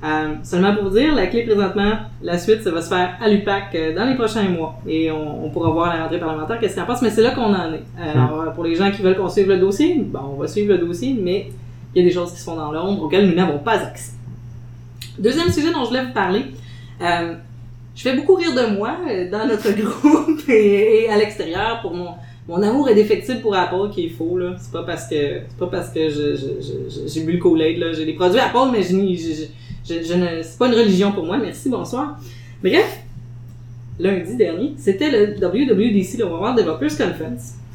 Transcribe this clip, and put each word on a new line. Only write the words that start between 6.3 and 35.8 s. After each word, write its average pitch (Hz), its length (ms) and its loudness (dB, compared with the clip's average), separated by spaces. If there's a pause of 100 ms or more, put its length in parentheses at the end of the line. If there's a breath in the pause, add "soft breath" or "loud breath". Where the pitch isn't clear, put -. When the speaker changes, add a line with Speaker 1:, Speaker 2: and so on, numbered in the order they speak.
Speaker 1:
qu'est-ce 202 140 0
qu'il 190 80 -6
en 170 60 -4
passe, 247 140 -2
mais 220 100 2
c'est 220 100 4
là 240 100 6
qu'on 226 220 0
en 175 200 -2
est. - 100 -8 (140)
Alors, 156 460 0
Speaker 2:
Hmm. 160 40 -4
Speaker 1:
euh, 151 40 -6
pour 165 140 -6
les 165 100 0
gens 196 160 2
qui 208 120 -6
veulent 185 120 6
qu'on 190 140 -2
suive 196 180 2
le 190 120 4
dossier, 240 400 4
bon, - 200 -4 (160)
on 143 60 -6
va 147 60 -4
suivre 208 260 2
le 180 60 4
dossier, 175 420 -2
mais 185 300 -2 (440 loud breath)
il 185 60 4
y 175 40 6
a 180 40 8
des 160 40 0
choses 175 200 -4
qui - 60 -14
se - 40 -14
font 165 120 -8
dans 156 160 -6
l'ombre 175 320 -4
auxquelles 185 260 4
nous 165 60 2
n'avons 165 240 2
pas 233 180 0
accès. - 360 -8 (1040)
Deuxième 277 300 2
sujet 311 220 0
dont 311 120 -2
je 226 60 -4
voulais 254 160 -2
vous 247 80 -10
parler, 202 320 0 (560 loud breath)
euh, 170 340 -2 (600)
je - 60 -16
fais 254 140 0
beaucoup 302 200 6
rire 339 200 0
de 226 200 2
moi, 233 220 -2 (100)
euh, 185 220 -2
dans 214 180 -2
notre 214 240 0
<laughs> 208 80 0
groupe - 680 2
et, 214 540 6
et 226 60 2
à 208 80 2
l'extérieur 208 640 -2
pour 175 120 -6
mon, 180 140 -6 (400 loud breath)
mon 175 160 0
amour 262 240 2
indéfectible 220 540 4
pour 208 140 0
Apple 185 380 0
qui 170 140 -2
est - 20 -4
faux, 170 280 -4
là. 180 200 -4
C'est - 140 -14
pas 165 120 -6
parce 165 240 -8
que, 165 80 -4 (320)
c'est - 120 -16
pas 180 80 -2
parce 180 220 -4
que 160 200 0
je, 147 260 0
je, 135 120 -6 (120)
je, 127 300 -8
je, - 240 -8
j'ai 160 100 -4
bu 165 100 0
le 175 40 2
Kool-Aid, 165 400 2
là. 165 160 -2
J'ai 156 120 -4
des 156 80 -4
produits 180 260 4
Apple, 254 320 2
mais 220 100 2
je 175 140 2
n'y, 190 200 2
je, 165 160 -4
je, - 640 -10
je, 165 100 -4
je 165 100 -4
ne, 170 280 0
c'est - 160 -12
pas 247 100 4
une 240 80 4
religion 202 360 6
pour 185 140 -4
moi. 175 120 -2
Merci, - 320 -4
bonsoir. 247 480 -4 (460 loud breath)
Bref, 302 380 2 (1000)
lundi 185 380 0
dernier, 196 400 2
c'était 285 340 2
le 208 280 4
W 190 280 2
W 226 240 4